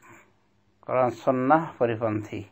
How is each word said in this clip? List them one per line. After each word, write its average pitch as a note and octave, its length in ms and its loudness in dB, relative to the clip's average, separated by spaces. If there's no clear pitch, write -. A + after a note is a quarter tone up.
কোরআন B2 240 2
সুন্নাহ C3+ 560 2
পরিপন্থী। A2 720 -2